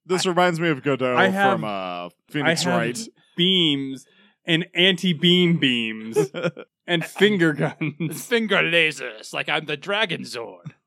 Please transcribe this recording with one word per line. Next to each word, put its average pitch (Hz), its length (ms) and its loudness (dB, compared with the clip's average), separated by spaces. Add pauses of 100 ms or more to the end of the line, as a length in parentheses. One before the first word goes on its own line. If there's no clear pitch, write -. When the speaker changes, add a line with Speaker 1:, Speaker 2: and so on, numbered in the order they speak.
Speaker 1:
this 175 200 0
Speaker 2:
I 185 40 2
Speaker 1:
reminds 175 300 2
me 170 100 0
of 135 140 -2
Godot 131 320 0
Speaker 3:
I 180 120 4
have, 196 260 2
Speaker 1:
from, 170 100 -2
uh, 90 460 -6 (200)
Phoenix 160 360 0
Speaker 3:
I - 40 0
have 120 100 0
Speaker 1:
Wright. 117 280 -4 (280)
Speaker 3:
beams 151 720 0 (400)
and 170 280 2
anti-beam 175 840 2
beams 113 600 -2 (380)
Speaker 1:
<laughs> - 320 -18
Speaker 3:
and 170 180 -2
finger 175 480 2
guns. 156 720 -4
Speaker 2:
Finger 220 320 0
lasers, 156 760 0
like 147 160 -6
I'm 156 160 -2
the 127 120 -6
Dragon 165 460 -4
Zord. 117 500 -14 (140)